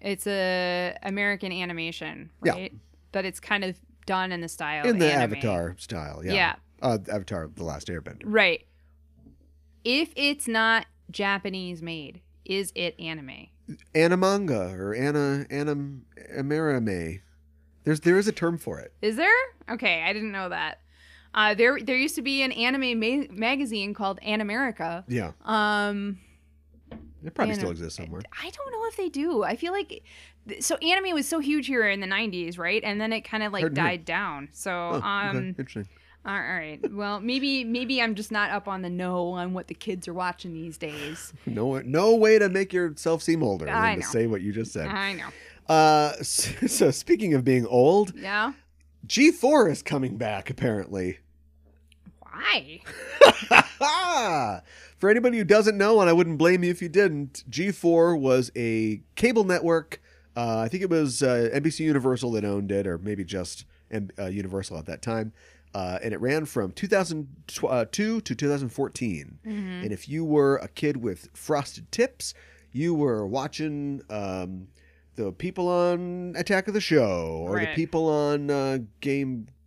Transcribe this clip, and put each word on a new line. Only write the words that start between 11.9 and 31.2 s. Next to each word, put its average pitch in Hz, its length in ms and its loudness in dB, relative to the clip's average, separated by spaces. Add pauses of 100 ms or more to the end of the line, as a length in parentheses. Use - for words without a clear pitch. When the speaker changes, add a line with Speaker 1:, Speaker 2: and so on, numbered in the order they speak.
Speaker 1:
is 190 300 -4
it 175 240 -4
anime? 156 480 -12 (480)
Speaker 2:
Animanga 170 800 4
or 98 180 -2
ana-, 143 540 0
anim-, 143 560 -4 (300)
amerime. 123 840 0 (640)
There's, 156 180 0
there 175 160 6
is 202 100 2
a 220 40 0
term 170 260 -2
for 85 220 -8
it. - 220 -16
Speaker 1:
Is 214 140 0
there? 359 180 4 (360)
Okay, 202 340 -2
I 185 100 0
didn't 214 180 -6
know 190 180 -6
that. 165 300 -6 (540)
Uh, 214 200 4
there, 240 260 4
there 254 180 -2
used 269 180 0
to - 60 -4
be 269 200 -2
an 262 100 0
anime 247 480 0
ma-, 247 320 0
magazine 220 640 -2
called 196 320 -4
Animerica. 214 840 -4
Speaker 2:
Yeah. 110 240 -2 (140)
Speaker 1:
Um, 208 720 0 (1040)
Speaker 2:
It 165 100 -12
probably 220 200 0
Speaker 1:
Anim-, 202 60 -4
Speaker 2:
still 92 120 -2
exists 82 260 -10
somewhere. 82 240 -12 (200)
Speaker 1:
I 349 80 -10
don't 554 220 -12
know 453 160 -6
if 453 100 -8
they 370 120 -4
do. 285 340 -2
I 180 120 -2
feel 339 180 -6
like, - 300 -6 (440)
th-, 214 160 -8
so 311 140 0
anime 370 360 0
was 294 140 -2